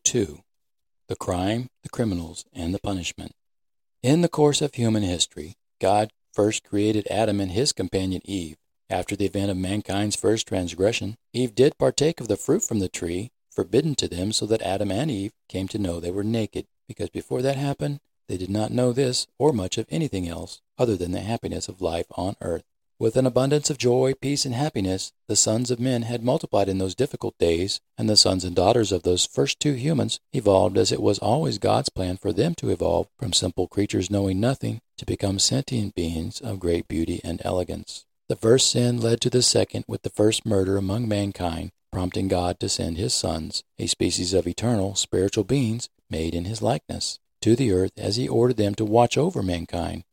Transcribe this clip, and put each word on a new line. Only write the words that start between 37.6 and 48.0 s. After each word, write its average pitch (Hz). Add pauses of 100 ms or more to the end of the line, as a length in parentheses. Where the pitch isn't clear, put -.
The -
first 123
sin 120
led 117
to -
the 123
second, 107
with 110
the 101
first 107
murder 98
among 98
mankind, 92 (220)
prompting 95
God 90
to 101
send 82
His 117
sons, 80 (160)
a 113
species 90
of 90
eternal, 101
spiritual 95
beings 120 (220)
made 82
in 87
His 107
likeness, 110 (200)
to 110
the 123
earth 92
as 101